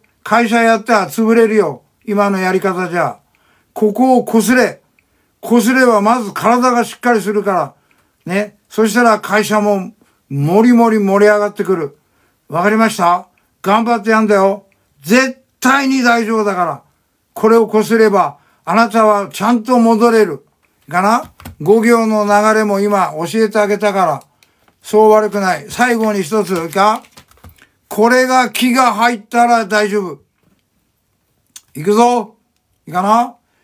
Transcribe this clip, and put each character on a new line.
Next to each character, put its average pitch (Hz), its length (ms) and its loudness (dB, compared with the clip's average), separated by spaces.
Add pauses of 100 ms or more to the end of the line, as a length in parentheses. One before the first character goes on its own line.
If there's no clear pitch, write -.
(220)
会 226 260 0
社 233 140 0
や 226 140 2
っ 220 80 -6
た 226 160 0
ら 170 100 -6
潰 226 240 0
れ 226 120 4
る 214 80 0
よ。 165 280 -2 (240)
今 202 240 0
の 196 80 -2
や 185 120 -2
り 190 100 0
方 185 280 -4
じ 170 80 -6
ゃ。 147 200 -4 (600)
こ 214 140 0
こ 254 240 2
を - 80 0
こ 220 180 0
す 226 140 0
れ。 220 260 -2 (560)
こ 233 220 0
す 226 120 0
れ 254 140 2
ば 220 140 2
ま 233 200 0
ず 202 120 -10
体 240 400 0
が 240 120 0
し - 120 -16
っ - 20 -20
か 240 140 -2
り 220 80 0
す 190 120 -6
る 202 120 -2
か 196 80 -4
ら。 156 220 -4 (520)
ね。 202 320 -6 (100)
そ 220 200 0
し 190 40 -4
た 240 120 0
ら 214 160 2
会 208 240 -2
社 214 160 -2
も 202 320 -2 (360)
も 160 360 0
り 247 80 6
も 233 180 4
り 220 80 0
盛 202 280 2
り 208 40 6
上 208 80 2
が 208 80 0
っ 208 80 -6
て 202 80 -6
く 185 140 -2
る。 147 200 -8 (520)
わ 165 160 -4
か 208 60 2
り 220 60 0
ま 220 140 2
し 220 60 -10
た？ 175 320 0 (340)
頑 214 220 0
張 233 140 -2
っ 196 40 -10
て 220 80 -4
や 220 100 2
ん 220 60 0
だ 208 80 2
よ。 196 320 0 (360)
絶 254 420 -2 (160)
対 269 260 0
に 262 160 0
大 233 240 0
丈 220 120 -2
夫 214 60 -2
だ 196 120 -4
か 180 80 -2
ら。 147 180 -8 (520)
こ 214 160 0
れ 233 60 4
を 220 120 2
こ 214 160 0
す 220 120 -2
れ 220 140 4
ば、 175 300 -2 (240)
あ 170 100 -4
な 226 160 2
た 220 140 2
は 202 240 0
ち 139 140 -10
ゃ 226 100 0
ん 226 100 0
と 247 160 0
戻 226 320 2
れ 220 160 2
る。 151 180 -10 (460)
か 175 100 -2
な？ 226 320 -2 (280)
五 202 240 2
行 226 240 2
の 214 160 -2
流 214 340 2
れ 220 60 0
も 202 160 -2
今 202 320 -2 (180)
教 220 140 0
え 208 40 -2
て 220 120 -2
あ 208 80 0
げ 202 100 -2
た 208 140 -2
か 190 140 0
ら。 143 180 -4 (580)
そ 214 240 2
う 214 40 6
悪 214 200 4
く 202 80 -6
な 180 220 -2
い。 143 100 -18
最 240 240 -2
後 220 180 -2
に 196 120 -4
一 208 180 -2
つ、 170 80 -6
い 165 160 -4
い 160 40 -10
か？ 208 340 0 (840)
こ 220 220 0
れ 254 180 2
が 254 240 0
気 247 220 -2
が 247 220 2
入 233 240 -2
っ - 40 -16
た 240 240 0
ら 233 200 0
大 208 220 -2
丈 202 160 -4
夫。 151 160 -14 (1500)
い 151 100 -12
く 202 100 0
ぞ。 240 440 0 (460)
い 156 60 -20
い - 20 -16
か 180 100 -4
な？ 240 340 0 (280)